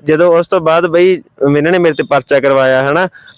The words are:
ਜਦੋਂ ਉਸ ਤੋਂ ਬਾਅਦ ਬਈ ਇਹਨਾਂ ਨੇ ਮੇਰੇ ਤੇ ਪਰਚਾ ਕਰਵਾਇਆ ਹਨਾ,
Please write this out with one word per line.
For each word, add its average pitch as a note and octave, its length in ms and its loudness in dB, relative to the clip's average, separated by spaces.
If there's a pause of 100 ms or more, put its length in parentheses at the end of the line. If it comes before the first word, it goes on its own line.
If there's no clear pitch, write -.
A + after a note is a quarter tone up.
ਜਦੋਂ E3 340 2
ਉਸ E3+ 100 -2
ਤੋਂ F#3+ 120 -2
ਬਾਅਦ E3 260 0
ਬਈ F3 360 0 (340)
ਇਹਨਾਂ D3+ 160 0
ਨੇ F#3 60 0
ਮੇਰੇ E3 160 0
ਤੇ D3+ 80 -4
ਪਰਚਾ C#3 380 -2
ਕਰਵਾਇਆ C3+ 500 0
ਹਨਾ, F3 180 -2 (300)